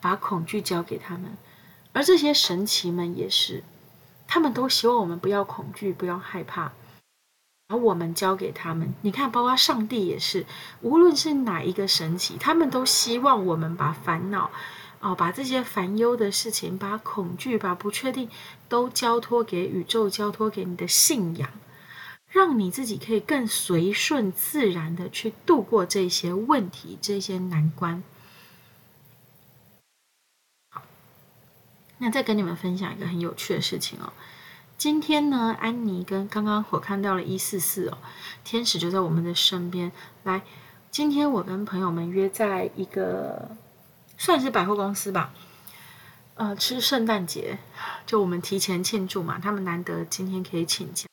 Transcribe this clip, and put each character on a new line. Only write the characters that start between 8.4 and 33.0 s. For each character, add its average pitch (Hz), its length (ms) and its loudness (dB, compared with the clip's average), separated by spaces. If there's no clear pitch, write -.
他 165 220 -6
们。 165 280 -2
你 208 80 2
看， 254 220 -2
包 240 100 2
括 254 140 4
上 247 320 2
帝 214 180 0
也 160 100 -2
是， - 300 -2
无 262 160 4
论 339 180 8
是 311 180 0
哪 226 260 0
一 185 120 -2
个 196 160 -2
神 170 280 0
奇， - 220 -4
他 302 160 2
们 320 160 4
都 262 160 0
希 233 320 2
望 240 260 4
我 170 120 2
们 160 200 -2
把 165 160 0
烦 175 380 -2
恼， 202 220 -2
哦， 190 160 0
把 170 160 2
这 269 120 -4
些 254 200 0
烦 202 340 -2
忧 240 180 4
的 214 140 2
事 208 220 -2
情、 185 260 -4
把 202 180 -4
恐 180 400 -4
惧、 233 220 0
把 190 160 0
不 202 160 -6
确 262 220 -4
定 254 160 -4
都 247 200 2
交 233 300 2
托 233 240 2
给 190 240 0
宇 185 160 -2
宙， 214 260 2
交 208 220 -2
托 214 180 0
给 208 160 -4
你 180 120 -4
的 175 100 -6
信 180 500 4
仰， 143 140 -2
让 359 300 6
你 190 120 2
自 269 140 -4
己 214 140 -4
可 226 160 -2
以 208 60 4
更 254 260 0
随 180 460 2
顺 220 380 2
自 254 380 2
然 165 260 -2
的 180 140 -6
去 - 240 -4
度 294 160 6
过 196 240 4
这 190 220 2
些 180 260 -2
问 220 360 2
题、 - 300 -14
这 202 180 -2
些 190 200 -4
难 160 360 2
关。 175 280 -4
好， - 120 -14
那 247 120 0
再 262 120 0
跟 220 140 2
你 208 60 2
们 170 120 -2
分 180 220 -4
享 190 180 -6
一 196 60 -10